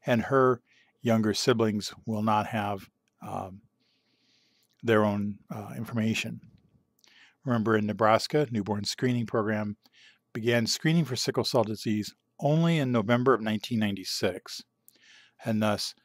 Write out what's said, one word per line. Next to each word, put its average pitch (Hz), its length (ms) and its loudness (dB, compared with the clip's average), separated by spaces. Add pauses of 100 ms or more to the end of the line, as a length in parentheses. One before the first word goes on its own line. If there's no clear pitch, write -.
and 120 200 0
her 131 380 2 (420)
younger 110 320 2
siblings 110 580 0 (140)
will 110 160 -4
not 107 240 2
have, 101 420 -6 (320)
um, 95 400 -10 (1200)
their 110 240 4
own, 104 320 -2 (160)
uh, 104 240 -12
information. 113 640 -4 (1040)
Remember, 113 320 2
in 107 80 2
Nebraska, 110 640 2
newborn 104 360 -2
screening 120 420 -2
program 107 500 -2 (560)
began 117 320 0
screening 160 400 2
for 127 100 -6
sickle 120 280 -2
cell 117 200 2
disease 107 520 -4 (240)
only 160 400 2
in 127 120 0
November 120 440 4
of 107 60 -2
nineteen 107 360 -2
ninety-six, 98 880 -4 (840)
and 110 160 0
thus 104 320 -2 (120)